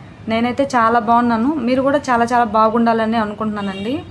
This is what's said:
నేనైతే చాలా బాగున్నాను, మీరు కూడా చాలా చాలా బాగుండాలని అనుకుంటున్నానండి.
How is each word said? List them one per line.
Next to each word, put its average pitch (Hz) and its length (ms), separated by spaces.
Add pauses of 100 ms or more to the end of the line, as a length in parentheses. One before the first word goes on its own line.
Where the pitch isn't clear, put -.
(300)
నేనైతే 233 340
చాలా 240 360
బాగున్నాను, 233 540
మీరు 254 280
కూడా 277 160
చాలా 240 280
చాలా 240 180
బాగుండాలని 220 720
అనుకుంటున్నానండి. 208 920